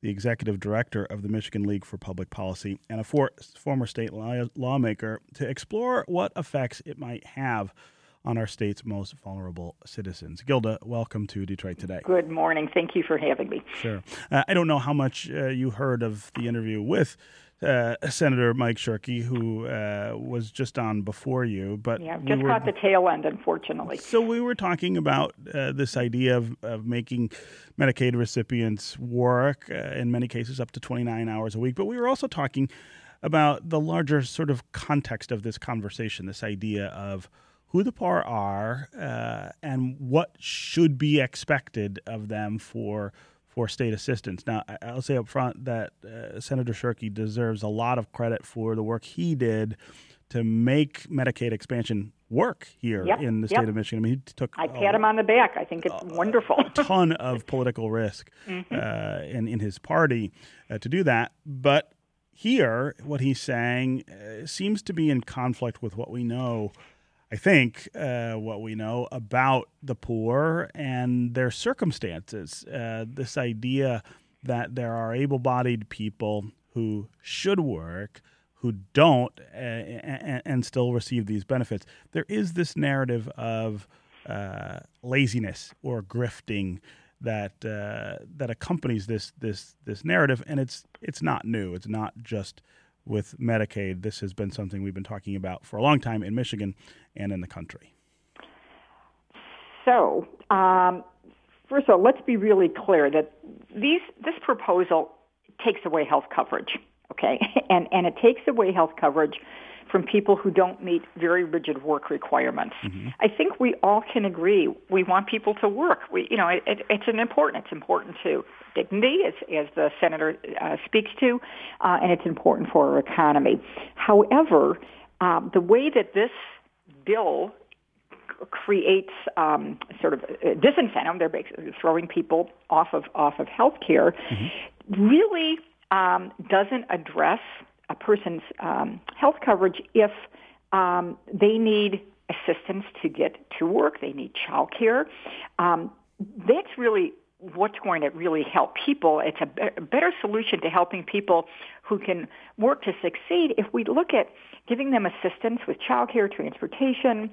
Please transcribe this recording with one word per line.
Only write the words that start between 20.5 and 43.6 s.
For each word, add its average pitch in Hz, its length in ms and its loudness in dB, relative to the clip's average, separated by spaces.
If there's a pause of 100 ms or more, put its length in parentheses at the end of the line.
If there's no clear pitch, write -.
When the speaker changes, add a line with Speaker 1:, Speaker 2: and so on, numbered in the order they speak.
Speaker 1:
just - 280 -6
on 110 240 -2
before 127 420 -4
you, 101 320 -4
but 113 240 -4
Speaker 2:
Yeah, 165 160 -8
Speaker 1:
we 135 120 -8
Speaker 2:
just 139 120 2
Speaker 1:
were 135 80 2
Speaker 2:
caught 220 160 2
the 202 60 0
tail 190 360 4
end, 156 160 0
unfortunately. - 760 -4
Speaker 1:
So - 220 2
we 233 220 0
were 240 140 -2
talking 180 420 -2
about, 143 360 0 (200)
uh, 135 180 -2
this 135 240 -2
idea 123 420 2
of, 117 260 -4
of 110 240 -8
making 120 420 -2 (500)
Medicaid 127 360 2
recipients 117 840 -2
work, 123 720 0
uh, - 40 -8 (200)
in 123 140 -2
many 120 180 0
cases 120 320 -8
up 120 120 -6
to - 80 -12
twenty-nine 117 500 -4
hours 110 240 -4
a 110 60 -4
week, 123 160 -2
but 196 100 -2
we 233 140 -4
were 240 80 0
also 269 200 0
talking 139 400 -2 (540)
about 151 480 2
the 160 100 2
larger 151 440 2
sort 143 260 -6
of 127 220 -2
context - 600 -4
of 107 120 -6
this 113 160 -8
conversation, 107 640 -8
this 95 180 -12
idea 104 440 -4
of 98 420 -10 (380)
who 185 160 2
the 247 80 -2
poor 180 300 0
are, 107 680 -4 (100)
uh, 117 500 -6 (120)
and 131 380 -4
what 139 400 0
should - 580 0
be 147 240 2
expected 113 840 -4
of 107 220 -10
them 107 320 -4
for, 104 540 -8 (340)
for 117 220 -2